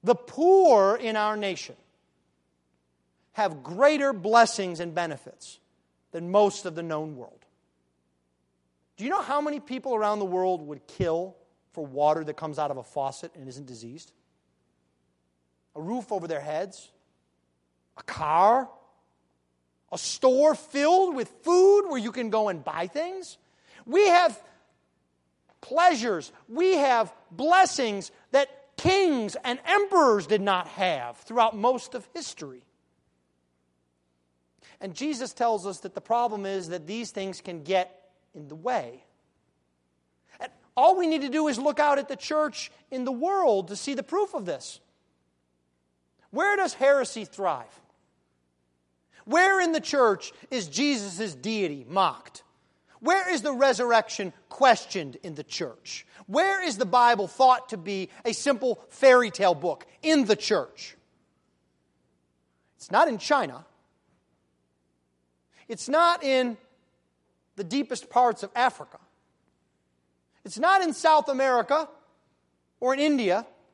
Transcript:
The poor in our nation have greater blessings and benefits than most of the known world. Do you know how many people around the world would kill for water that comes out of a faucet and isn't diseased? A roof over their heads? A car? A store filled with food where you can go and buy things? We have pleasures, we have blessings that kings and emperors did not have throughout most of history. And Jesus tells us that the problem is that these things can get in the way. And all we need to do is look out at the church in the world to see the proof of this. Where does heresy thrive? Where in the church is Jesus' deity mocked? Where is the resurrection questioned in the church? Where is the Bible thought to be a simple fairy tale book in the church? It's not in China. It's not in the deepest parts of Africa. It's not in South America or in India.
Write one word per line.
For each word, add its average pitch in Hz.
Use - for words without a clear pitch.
The 214
poor 294
in 220
our 214
nation 196
have 165
greater 277
blessings 202
and 170
benefits -
than 170
most 202
of 160
the 170
known 156
world. 120
Do 196
you 254
know 381
how 285
many 294
people 247
around 214
the 202
world 185
would 147
kill 175
for 160
water 147
that 151
comes 156
out 147
of 135
a 120
faucet 139
and 135
isn't 135
diseased? 123
A 151
roof 214
over 175
their 156
heads? 156
A -
car? 196
A 175
store 269
filled 339
with 240
food 392
where 285
you 220
can 226
go 214
and 160
buy 156
things? 349
We 381
have 339
pleasures, 247
we 349
have 254
blessings 254
that -
kings 320
and 254
emperors 330
did 202
not 185
have 143
throughout 226
most 247
of 226
history. 139
And 190
Jesus 254
tells 220
us 196
that 185
the 196
problem 220
is 196
that 170
these 220
things 190
can 170
get 180
in 151
the 151
way. 160
And 247
all 339
we 349
need 311
to 277
do 302
is 247
look 277
out 285
at 277
the 269
church 302
in 254
the 262
world 254
to 202
see 277
the 269
proof 392
of 240
this. -
Where 392
does 370
heresy 262
thrive? 143
Where 370
in 339
the 311
church 240
is 226
Jesus' 202
deity 147
mocked? 175
Where 359
is 294
the 277
resurrection 233
questioned 196
in 160
the 147
church? -
Where 381
is 294
the 233
Bible 233
thought 254
to 220
be 185
a 233
simple 254
fairy 247
tale 185
book 151
in 311
the 208
church? -
It's -
not 277
in 226
China. 165
It's -
not 339
in 254
the 202
deepest 240
parts 240
of 196
Africa. 240
It's 214
not 381
in 330
South 302
America 269
or 254
in 269
India. 233